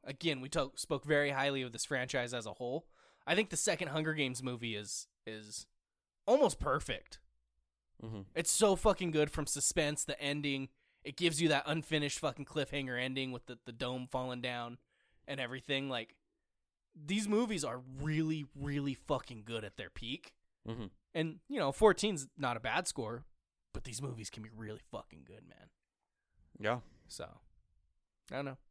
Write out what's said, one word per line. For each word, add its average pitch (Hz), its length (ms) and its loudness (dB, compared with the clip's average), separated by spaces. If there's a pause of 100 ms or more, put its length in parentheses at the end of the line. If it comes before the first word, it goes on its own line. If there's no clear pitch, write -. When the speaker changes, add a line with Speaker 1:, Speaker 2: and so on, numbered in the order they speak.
Speaker 1:
again, 139 380 -2
we 135 80 -8
talk, 147 300 -2
spoke - 260 -2
very 147 260 6
highly 135 300 2
of 127 100 -4
this 117 140 -4
franchise 123 480 -2
as 117 120 -4
a 101 80 -8
whole. 127 340 -4 (400)
I 165 80 4
think 208 140 4
the 160 80 -2
second 170 320 2
Hunger 156 240 0
Games 131 300 0
movie 120 320 -2
is, 104 320 -6 (180)
is 107 400 -10 (640)
almost 247 320 6
perfect. 139 600 -2 (840)
Speaker 2:
Mm-hmm. 110 180 -8 (140)
Speaker 1:
It's 165 160 2
so 202 240 8
fucking 185 360 4
good 151 200 4
from 147 160 -2
suspense, 151 560 0
the - 180 -6
ending. 143 480 0 (340)
It 143 140 -8
gives 165 240 4
you 170 80 6
that 143 160 4
unfinished 151 540 0
fucking 143 260 -2
cliffhanger 131 560 -2
ending 131 300 -2
with 120 160 -8
the, 120 180 -12
the 123 60 -10
dome 127 400 -4
falling 127 300 -4
down, 120 360 -4 (500)
and 139 120 -6
everything, 135 500 -2
like, 117 260 -4 (800)
these 196 320 -2
movies 214 380 4
are 123 160 -4 (200)
really, 156 440 2 (100)
really 143 380 -2
fucking 123 520 -4
good 113 200 -6
at 98 120 -12
their 90 120 -8
peak. - 440 -10 (340)
Speaker 2:
Mm-hmm. 113 180 -6 (280)
Speaker 1:
And, 160 260 -2 (100)
you 277 100 -2
know, 139 120 2
fourteen's 196 560 6 (100)
not 123 200 0
a - 40 -6
bad 131 260 0
score, 117 380 -4 (480)
but - 100 -6
these 120 180 -8
movies 120 280 -8
can 110 140 -12
be 107 120 -14
really 107 240 -10 (120)
fucking 80 340 -12
good, 95 220 -20
man. - 220 -20 (920)
Speaker 2:
Yeah. 113 200 2 (280)
Speaker 1:
So, - 180 -12 (1040)
I - 60 -8
don't 139 80 -4
know. 135 120 -10 (140)